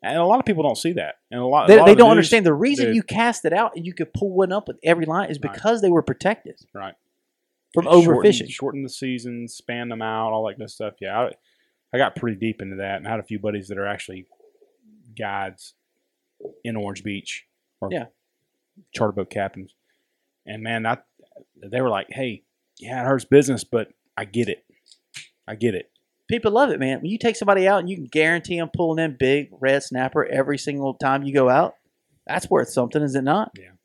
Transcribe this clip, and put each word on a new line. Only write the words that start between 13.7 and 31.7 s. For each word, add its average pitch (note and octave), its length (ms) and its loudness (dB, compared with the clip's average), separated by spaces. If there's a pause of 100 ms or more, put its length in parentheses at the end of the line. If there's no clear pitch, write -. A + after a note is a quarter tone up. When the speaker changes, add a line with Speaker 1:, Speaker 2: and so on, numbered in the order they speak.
Speaker 1:
are G2+ 80 -6
actually F#2+ 400 -10 (920)
guides G2 560 -8 (920)
in A#2 100 -6
Orange G2 300 -8
Beach G2+ 420 -10 (340)
or G2+ 120 -8
Speaker 2:
Yeah. C#3 140 -6 (840)
Speaker 1:
charter G#2+ 200 -2
boat F#2+ 180 -6
captains. G2 460 -10 (680)
And A2 200 -14
man, A2+ 200 -6
I, A#2 140 -2 (560)
they G#2+ 260 -8
were C3 80 0
like, G2+ 220 -4
"Hey, B2 320 -10 (340)
yeah, B2+ 240 -10
it B2 60 -4
hurts C3+ 180 0
business, C3+ 380 4
but A2 300 -4 (240)
I A2 80 -8
get G#2 240 -4
it. - 160 -8 (840)
I A2 80 -12
get A2 220 -2
it." - 160 -12 (340)
Speaker 2:
People A3+ 240 0
love A#3+ 200 4
it, C#3+ 100 -4
man. C3 200 -4
When E3+ 120 -6
you A3+ 60 -6
take A3 180 -2
somebody G3 320 2
out G3+ 100 2
and F3 100 -6
you G3 60 -8
can D#3+ 120 -14
guarantee E3 520 -2
'em E3 160 -6
pulling E3 300 0
in D3 120 -6
big C3+ 360 0
red C3+ 320 0
snapper C3 420 -2
every C3+ 320 -2
single C#3 360 -6
time C#3 280 -2
you C#3 100 -6
go C3+ 160 4
out, C#3 280 2 (500)